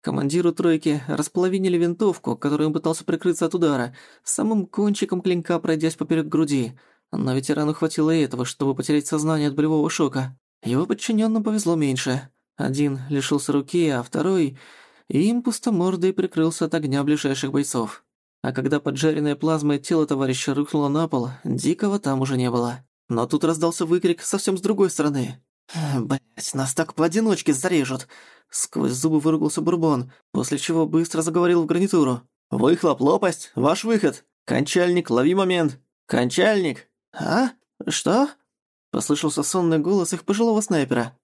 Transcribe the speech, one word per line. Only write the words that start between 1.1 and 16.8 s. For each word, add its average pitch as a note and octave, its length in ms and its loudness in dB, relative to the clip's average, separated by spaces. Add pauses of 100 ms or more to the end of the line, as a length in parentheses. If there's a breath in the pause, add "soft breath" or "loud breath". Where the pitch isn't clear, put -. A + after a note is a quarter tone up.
винтовку, E3+ 600 0
которой D3+ 320 0
он D#3 40 -2
пытался D#3+ 320 -2
прикрыться E3+ 420 0
от D#3+ 80 -2
удара, C#3 400 0 (280 loud breath)
самым G#3 420 0
кончиком G3+ 560 0
клинка F3 380 0
пройдясь D#3+ 380 0
поперек D#3 320 -2
груди. C#3+ 500 0 (340 soft breath)
Но B2+ 220 -2
ветерану D3 400 0
хватило D#3+ 400 0
и D#3+ 80 2
этого, B2+ 220 -2
чтобы C3+ 300 -2
потерять C#3+ 340 0
сознание D#3 400 0
от C#3+ 80 -4
болевого D#3 340 2
шока. C3+ 480 -2 (260)
Его C3 220 0
подчиненным A3 560 0
повезло G#3 320 0
меньше. C3+ 540 -2 (280)
Один C3+ 440 -2 (100)
лишился C#3 420 0
руки, C#3+ 360 0
а B2+ 140 -2
второй D3 540 0 (540 loud breath)
им A3+ 320 2
пусто A#3 300 -2
мордой F#3 400 2
прикрылся E3 540 0
от D#3 80 -4
огня C#3+ 280 0